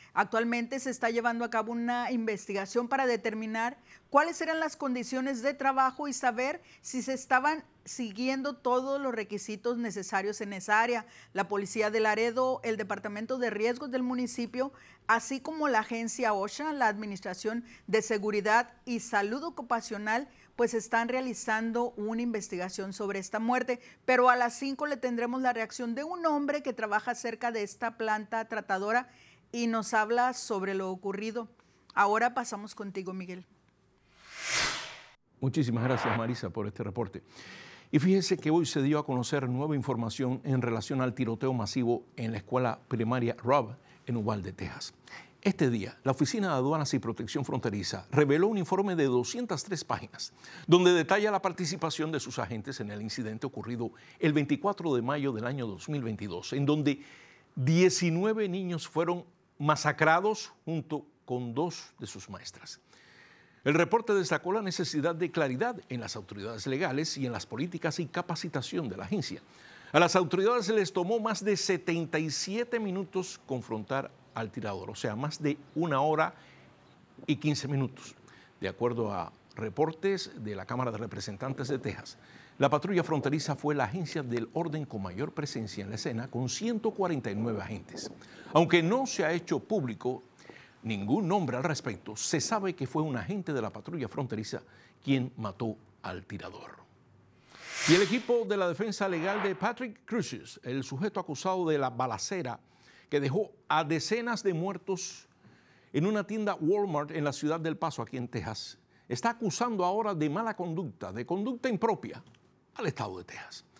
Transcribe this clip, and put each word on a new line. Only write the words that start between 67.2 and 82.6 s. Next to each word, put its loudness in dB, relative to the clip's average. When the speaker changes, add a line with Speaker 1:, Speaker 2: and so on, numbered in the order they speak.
Speaker 2:
en -2
las -6
políticas -4
y -4
capacitación -4
de -6
la -8
agencia. -4
A 8
las 6
autoridades 2
les 2
tomó 0
más -2
de 4
setenta 0
y 0
siete -2
minutos -4
confrontar -4
al -4
tirador, -6
o -10
sea, -2
más -4
de 2
una 2
hora 2
y 4
quince 0
minutos. -2
De -2
acuerdo 0
a -4
reportes -2
de -6
la -8
Cámara -2
de -4
Representantes -6
de 0
Texas, -8
la 6